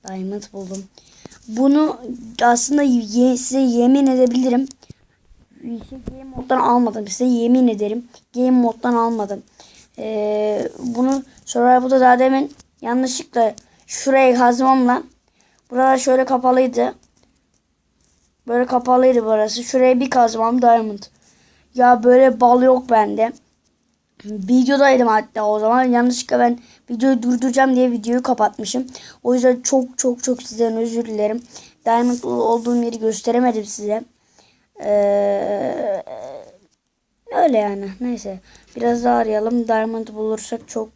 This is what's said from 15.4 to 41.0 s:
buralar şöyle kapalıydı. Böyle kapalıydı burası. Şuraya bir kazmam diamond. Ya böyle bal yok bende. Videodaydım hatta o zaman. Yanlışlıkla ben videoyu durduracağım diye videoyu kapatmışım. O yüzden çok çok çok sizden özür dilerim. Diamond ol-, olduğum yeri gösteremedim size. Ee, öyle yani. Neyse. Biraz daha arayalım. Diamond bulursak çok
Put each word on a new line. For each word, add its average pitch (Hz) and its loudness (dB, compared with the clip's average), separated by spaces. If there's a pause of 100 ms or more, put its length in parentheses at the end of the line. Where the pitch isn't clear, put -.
buralar 262 2
şöyle 262 2
kapalıydı. 254 0 (1500)
Böyle 247 0
kapalıydı 247 2
burası. 220 -2
Şuraya 254 2
bir 262 -2
kazmam 233 0
diamond. 226 2 (760)
Ya 247 4
böyle 247 6
bal 247 4
yok 254 2
bende. 220 0 (920)
Videodaydım 247 2
hatta 214 -2
o 214 0
zaman. 233 2
Yanlışlıkla 247 0
ben 240 2 (300)
videoyu 240 0
durduracağım 254 0
diye 254 2
videoyu 240 -4
kapatmışım. 226 -2 (360)
O 240 0
yüzden 254 2
çok 254 -2
çok 247 -2
çok 247 -4
sizden 226 -4
özür 233 -4
dilerim. 214 -4 (420)
Diamond 240 0
ol-, 240 -4
olduğum 233 0
yeri 233 -6
gösteremedim 220 -2
size. 208 -6 (800)
Ee, 202 -2 (1300)
öyle 311 2
yani. 202 -4 (100)
Neyse. 208 -8 (360)
Biraz 240 -2
daha 240 2
arayalım. 226 -2
Diamond 226 -4
bulursak 220 -8
çok 220 -8